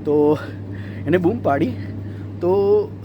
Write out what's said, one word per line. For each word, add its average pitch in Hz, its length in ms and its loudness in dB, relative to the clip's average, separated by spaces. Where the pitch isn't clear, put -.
તો 147 340 4
એને 170 120 4
બૂમ 190 200 2
પાડી 147 340 0
તો 196 500 2